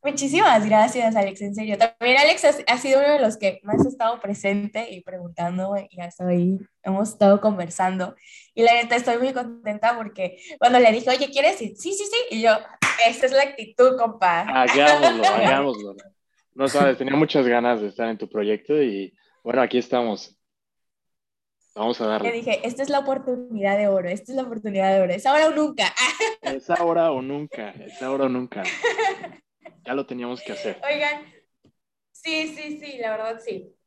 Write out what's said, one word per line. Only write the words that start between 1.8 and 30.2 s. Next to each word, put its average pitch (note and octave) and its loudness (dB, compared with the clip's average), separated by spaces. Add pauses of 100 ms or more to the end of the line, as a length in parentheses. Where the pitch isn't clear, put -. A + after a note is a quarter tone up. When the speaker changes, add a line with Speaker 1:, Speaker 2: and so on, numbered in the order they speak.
Speaker 1:
Alex D#4 4
ha, D4 8 (220)
ha B3 2
sido C4+ 2
uno C#4+ 4
de D4 4
los A3 2
que F#3+ -2
más G#3 2
ha C#4 -2
estado A#3+ -4
presente G3+ -4
y F3+ -16
preguntando, F3+ -6 (140)
y F3+ -20
ha F3 -12
estado F3+ -8
ahí, F3+ 2 (240)
hemos G3 -2
estado G3+ 6
conversando. F#3 -2 (380)
Y A3+ -2
la A#3 8
neta, A#3+ 0
estoy B3 0
muy C4 -2
contenta A#3 -4
porque F#3+ -10 (220)
cuando B3 4
le A3+ 6
dije, A#3+ -2
"Oye, C4+ 0
¿quieres C#4+ 0
ir?". G#3+ -10
"Sí, F#4 -8
sí, G4+ -6
sí". A4+ -4
Y A3 -4
yo, A3+ 6 (540)
"Esa A#3+ 2
es B3+ 2
la C4+ 6
actitud, B3+ 2
compa". F#3+ 0
Speaker 2:
Hagámoslo, C#3 4
Speaker 1:
<laughs> - 4
Speaker 2:
hagámoslo. A2 2 (580)
No C3+ -2
sabes, C#3 4
tenía C3+ -2
muchas D3+ 2
ganas A#2+ 2
de G#2 -4
estar A2+ -6
en A2+ -6
tu G#2 -10
proyecto G#2+ -2
y, G2 -4 (300)
bueno, A#2+ 0
aquí B2 0
estamos. A#2 -4 (1400)
Vamos A3+ -2
a A3+ -4
darle. G#3+ -2
Speaker 1:
Le A#3 -4
dije, A#3 -4
"Esta B3 -6
es C#4 -4
la C#4+ 2
oportunidad B3 -2
de G#3 2
oro, F#3+ 0
esta G#3 -8
es C4+ -6
la C4 -4
oportunidad G#3 -2
de G3 4
oro. F3+ 2
Es G3 -4
ahora D4+ 4
o D#4 2
nunca". D4 -2
<laughs> A4 -2
Speaker 2:
Es C4+ -8
ahora E3 2
o C3 -4
nunca, C3+ -10
es - -18
ahora C3+ -2
o C3 2
nunca. B2+ -6 (1200)
Ya B2 -8
lo C3+ -4
teníamos B2 -10